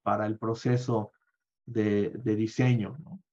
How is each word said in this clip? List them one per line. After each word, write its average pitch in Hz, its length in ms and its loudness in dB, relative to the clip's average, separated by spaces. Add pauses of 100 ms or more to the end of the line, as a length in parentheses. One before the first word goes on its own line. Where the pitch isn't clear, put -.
para 104 220 0
el 107 120 -4
proceso 117 760 0 (540)
de, 104 440 2
de 110 260 -2
diseño, 110 680 0
¿no? - 180 -16 (120)